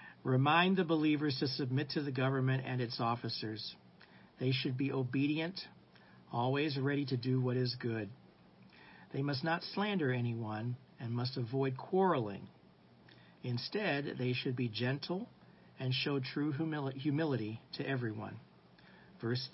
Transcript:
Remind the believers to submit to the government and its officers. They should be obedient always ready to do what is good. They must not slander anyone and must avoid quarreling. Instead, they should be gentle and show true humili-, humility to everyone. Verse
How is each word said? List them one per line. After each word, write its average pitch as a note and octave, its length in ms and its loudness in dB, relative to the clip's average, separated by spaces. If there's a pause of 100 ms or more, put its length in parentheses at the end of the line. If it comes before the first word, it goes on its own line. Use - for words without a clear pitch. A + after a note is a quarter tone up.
(240)
Remind D3+ 540 6
the F#3 60 6
believers D3+ 560 4
to D3+ 80 2
submit C3+ 440 0
to D#3 120 0
the C#3 80 -2
government C3 520 2
and C3 160 -2
its A#2+ 200 -4
officers. A#2 760 -4 (640)
They B2+ 120 2
should C3 260 0
be C3+ 140 0
obedient C#3+ 680 0 (720)
always C3+ 460 2
ready C#3+ 280 0
to C3 120 0
do B2+ 240 2
what B2 160 2
is B2 220 0
good. A2+ 300 -2 (1040)
They C3+ 80 -2
must C#3 220 -2
not E3 200 0 (100)
slander G3 400 2
anyone A#2 640 -2 (240)
and A#2 120 -6
must B2 260 -2
avoid C3 400 -2
quarreling. C3+ 720 0 (960)
Instead, C#3+ 760 -2
they B2+ 160 0
should B2+ 220 -2
be B2+ 120 0
gentle C3+ 600 -4 (520)
and C3 140 0
show C#3 260 0
true C#3+ 340 0
humili-, D3 400 -2
humility C#3 680 0 (120)
to - 140 -4
everyone. A2 480 -4 (840)
Verse A#2+ 320 0